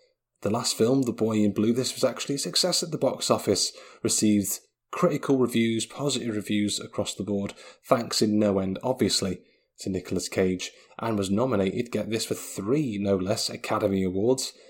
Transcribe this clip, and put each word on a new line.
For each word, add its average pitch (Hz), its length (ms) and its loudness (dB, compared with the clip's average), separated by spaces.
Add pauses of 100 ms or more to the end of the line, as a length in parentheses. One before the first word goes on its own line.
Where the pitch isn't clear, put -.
(420)
the - 80 0
last 120 280 0
film, 131 240 4
The 117 100 0
Boy 110 260 0
in 104 140 4
Blue. 110 220 4
This 123 220 -2
was - 80 0
actually - 320 -2
a 143 40 -4
success 180 440 0
at 160 80 -8
the 151 60 -4
box - 320 0
office, 107 440 2 (300)
received 104 560 2 (320)
critical 143 460 2
reviews, 113 480 2
positive 120 500 -4
reviews 104 440 -2
across - 340 -6
the 101 100 -8
board, 101 300 -4 (320)
thanks 120 360 0
in 107 180 4
no 101 200 4
end, 95 220 -2
obviously, 104 600 0 (380)
to - 100 -8
Nicolas 92 400 -4
Cage, 92 420 0 (280)
and 113 180 -2
was 95 120 -2
nominated, 110 600 0
get 104 180 -4
this, 110 160 -2
for - 100 -4
three, 113 640 -4
no 98 200 2
less, 98 320 -2
Academy 98 540 0
Awards. 104 500 0 (160)